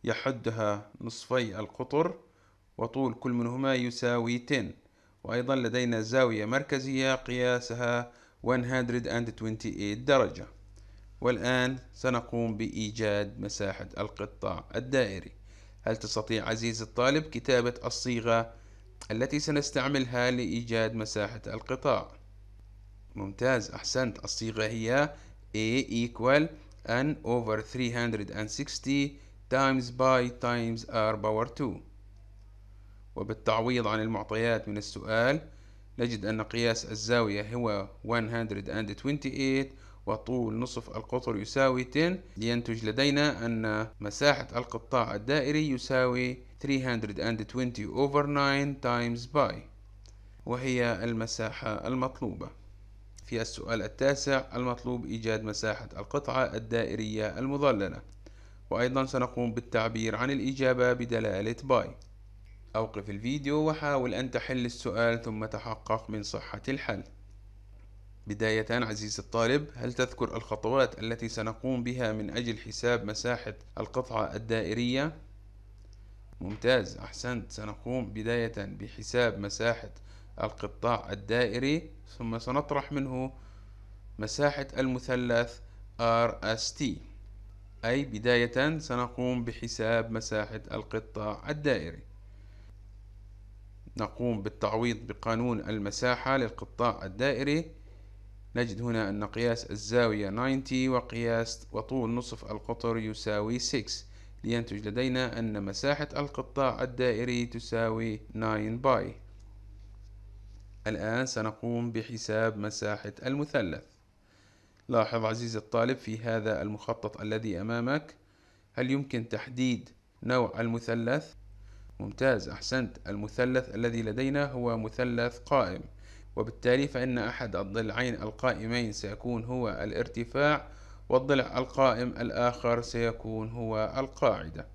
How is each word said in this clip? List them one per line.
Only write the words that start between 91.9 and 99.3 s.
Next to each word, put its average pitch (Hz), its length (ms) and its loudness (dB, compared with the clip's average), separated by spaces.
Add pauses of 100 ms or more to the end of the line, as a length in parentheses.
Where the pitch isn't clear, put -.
نقوم 113 460 -2
بالتعويض 113 640 0
بقانون 113 540 0
المساحة 120 760 0
للقطاع 117 680 0
الدائري. 135 640 0 (840)
نجد 117 260 -2
هنا 113 260 0
أن 104 160 -2
قياس 117 460 0